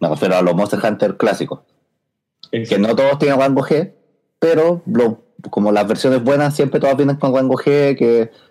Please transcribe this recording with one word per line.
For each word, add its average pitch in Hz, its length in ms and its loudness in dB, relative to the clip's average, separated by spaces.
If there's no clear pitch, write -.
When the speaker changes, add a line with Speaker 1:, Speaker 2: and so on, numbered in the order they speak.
Speaker 1:
Me 82 80 -2
refiero 85 280 -2
a 92 60 2
los 87 120 2
Monster 101 280 -2
Hunter 104 340 -2
clásicos. - 440 -4
Speaker 2:
Exacto. 113 300 -6
Speaker 1:
Que 107 60 0
no 113 80 -2
todos 139 220 0
tienen 143 200 0
rango 135 240 0
G, 160 300 -2
pero 165 480 0
lo, 117 380 0
como 104 220 0
las 104 140 2
versiones 127 360 0
buenas 143 320 0
siempre 139 260 -2
todas 139 160 2
vienen 139 200 0
con 135 180 0
rango 131 220 2
G, 143 400 2
que 117 340 2